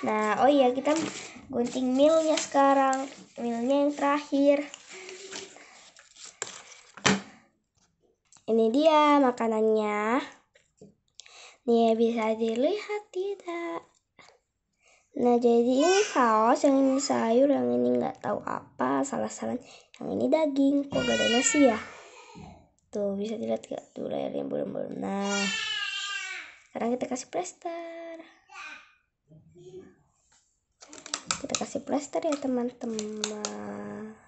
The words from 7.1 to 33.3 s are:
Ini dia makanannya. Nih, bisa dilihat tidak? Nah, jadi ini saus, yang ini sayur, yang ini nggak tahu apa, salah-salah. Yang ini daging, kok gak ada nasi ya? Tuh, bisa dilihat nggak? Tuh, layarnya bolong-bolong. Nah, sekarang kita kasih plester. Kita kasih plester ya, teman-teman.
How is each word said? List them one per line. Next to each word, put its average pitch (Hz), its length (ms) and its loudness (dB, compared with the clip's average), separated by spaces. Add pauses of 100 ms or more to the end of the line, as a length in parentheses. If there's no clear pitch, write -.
Ini 226 240 4
dia 294 480 6
makanannya. 220 1040 2 (1400)
Nih, 233 240 4
bisa 226 480 2
dilihat 330 640 -2 (100)
tidak? 339 720 -6 (1300)
Nah, 240 240 2
jadi 240 240 4
ini 285 480 4
saus, 233 560 4
yang 269 160 4
ini 269 160 4
sayur, 247 560 2
yang 254 160 0
ini 247 320 2
nggak - 240 -6
tahu - 240 -2
apa, 269 560 -2
salah-salah. 226 560 -6 (400)
Yang - 160 -8
ini 220 160 0
daging, 277 440 2 (120)
kok 254 160 -4
gak 226 160 0
ada 220 160 2
nasi 277 320 6
ya? 220 80 2 (1120)
Tuh, 202 320 -2
bisa 220 160 -4
dilihat 226 240 -2
nggak? - 320 -12
Tuh, - 160 -8
layarnya 69 400 -4
bolong-bolong. 69 480 -4
Nah, 202 480 -4 (1300)
sekarang 240 240 -2
kita 254 160 -6
kasih - 160 -8
plester. 339 880 -8 (3250)
Kita 254 160 -6
kasih - 240 -6
plester 285 400 -4
ya, 311 160 0
teman-teman. 214 1800 -8 (120)